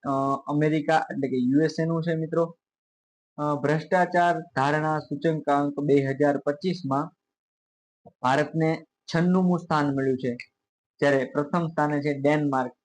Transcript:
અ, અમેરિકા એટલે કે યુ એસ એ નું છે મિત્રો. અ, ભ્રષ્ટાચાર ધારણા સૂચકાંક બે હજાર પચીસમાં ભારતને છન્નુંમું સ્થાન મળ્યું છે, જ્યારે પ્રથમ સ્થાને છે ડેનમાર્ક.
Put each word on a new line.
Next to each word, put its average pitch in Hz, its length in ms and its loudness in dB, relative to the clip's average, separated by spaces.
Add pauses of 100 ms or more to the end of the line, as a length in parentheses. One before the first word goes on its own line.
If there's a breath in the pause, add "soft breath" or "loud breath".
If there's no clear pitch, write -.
અ, - 20 -4 (380)
અમેરિકા 151 480 0
એટલે 139 320 -2
કે 127 80 -2
યુ 127 240 2
એસ 156 200 0
એ 160 40 0
નું 165 180 -2
છે 170 120 -2
મિત્રો. 165 420 -2 (840)
અ, 147 160 -2
ભ્રષ્ટાચાર 170 840 2
ધારણા 156 580 0
સૂચકાંક 143 840 -2
બે 143 140 2
હજાર 139 440 2
પચીસમાં 147 720 -4 (1120)
ભારતને 151 640 0 (280)
છન્નુંમું 180 440 2
સ્થાન 147 360 0
મળ્યું 135 240 0
છે, 123 180 -4 (640)
જ્યારે 139 240 4
પ્રથમ 147 440 -2
સ્થાને 147 320 -2
છે 143 200 -2
ડેનમાર્ક. 139 520 0 (120)